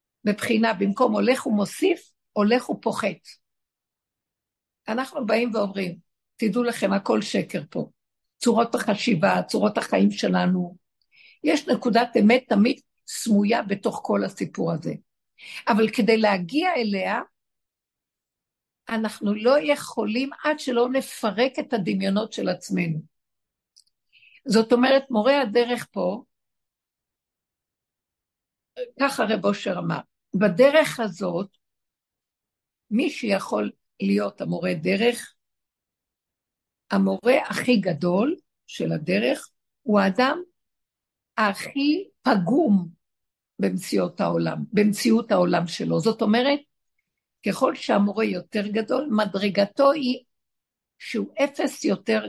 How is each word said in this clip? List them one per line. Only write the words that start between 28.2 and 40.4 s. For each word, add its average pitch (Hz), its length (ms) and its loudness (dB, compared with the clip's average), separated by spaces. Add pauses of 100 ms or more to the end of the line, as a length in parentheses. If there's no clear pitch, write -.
ככה 269 280 0
רב 202 180 -2
אושר 202 320 -2
אמר, 165 200 -4 (360)
בדרך 254 640 4
הזאת, 190 560 -6 (1300)
מי 247 200 0
שיכול 208 600 -2 (320)
להיות 196 380 0
המורה 175 340 -2
דרך, 196 600 0 (1600)
המורה 196 580 2
הכי 247 280 0
גדול 185 600 0 (300)
של 170 260 -4
הדרך, 190 560 -2 (340)
הוא 208 180 4
האדם 254 420 2 (920)